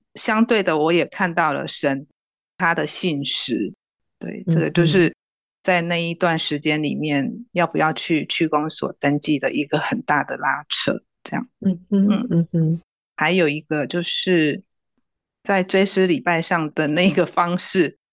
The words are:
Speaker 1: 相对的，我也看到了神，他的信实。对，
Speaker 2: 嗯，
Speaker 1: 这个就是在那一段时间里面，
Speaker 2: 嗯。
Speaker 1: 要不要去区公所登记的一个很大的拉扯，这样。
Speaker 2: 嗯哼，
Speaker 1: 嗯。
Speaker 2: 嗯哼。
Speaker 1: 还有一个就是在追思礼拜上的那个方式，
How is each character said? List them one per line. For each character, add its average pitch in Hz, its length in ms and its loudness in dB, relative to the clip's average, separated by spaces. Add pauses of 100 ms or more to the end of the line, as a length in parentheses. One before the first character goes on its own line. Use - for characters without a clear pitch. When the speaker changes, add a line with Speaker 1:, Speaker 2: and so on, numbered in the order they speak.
(140)
Speaker 1:
相 220 300 0
对 226 180 2
的， 170 140 2
我 156 160 2
也 170 140 4
看 180 260 -4
到 165 200 2
了 139 140 -4
神， 139 400 -2 (500)
他 170 180 2
的 156 120 0
信 147 380 -4
实。 - 480 -4 (460)
对， - 280 -12
Speaker 2:
嗯， 170 80 2
Speaker 1:
这 165 60 4
个 156 100 0
就 170 160 4
是 170 280 4 (480)
在 180 200 2
那 170 200 -2
一 170 120 -4
段 165 240 0
时 151 200 -4
间 151 240 0
里 139 120 -2
面， 143 300 0
Speaker 2:
嗯。 - 280 -8
Speaker 1:
要 175 140 2
不 170 100 -8
要 156 160 2
去 160 340 -2
区 - 220 -2
公 151 220 0
所 - 280 -6
登 143 220 0
记 151 180 0
的 135 140 -2
一 143 140 -2
个 147 120 -2
很 - 240 -4
大 147 220 0
的 131 120 -8
拉 139 320 -4
扯， - 340 -4 (200)
这 - 140 -8
样。 - 120 -6 (120)
Speaker 2:
嗯 185 180 0 (120)
哼， 196 180 4
Speaker 1:
嗯。 208 220 0
Speaker 2:
嗯 170 220 2
哼。 165 300 0 (340)
Speaker 1:
还 156 160 0
有 175 160 4
一 151 120 -2
个 147 260 -2
就 175 140 -4
是 170 600 0 (800)
在 196 200 2
追 190 220 2
思 190 220 2
礼 170 140 2
拜 170 200 0
上 165 320 -2
的 156 160 -2
那 175 220 4
个 160 160 2
方 175 320 0
式， - 400 0 (140)